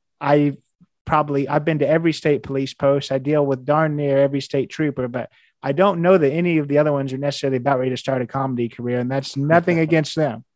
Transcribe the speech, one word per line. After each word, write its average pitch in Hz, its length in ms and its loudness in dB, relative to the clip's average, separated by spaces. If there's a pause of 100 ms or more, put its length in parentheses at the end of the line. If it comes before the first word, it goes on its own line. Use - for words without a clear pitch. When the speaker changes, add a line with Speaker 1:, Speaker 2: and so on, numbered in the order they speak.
(200)
Speaker 1:
I 147 360 2 (480)
probably, 147 440 0
I've 147 160 0
been 156 160 0
to 139 80 0
every 165 240 2
state 151 300 0
police 135 320 -6
post. 139 360 0
I 135 80 0
deal 147 260 0
with 131 200 -2
darn 151 320 0
near 143 220 0
every 139 240 2
state - 260 -4
trooper, 135 400 -4
but 120 220 -8 (320)
I 135 100 -2
don't 175 300 2
know 185 160 6
that 143 120 2
any 165 280 0
of 143 100 -2
the 143 100 2
other 151 140 4
ones 139 200 -2
are 131 60 -6
necessarily 139 380 -2
about 127 220 0
ready 127 120 -2
to 127 60 -4
start 131 260 -2
a 120 40 -6
comedy 127 420 -4
career, 120 320 -4
and 123 100 -2
that's 135 260 -6
nothing 165 420 2
Speaker 2:
<laughs> 160 80 2
Speaker 1:
against 156 280 0
them. 131 300 -2 (120)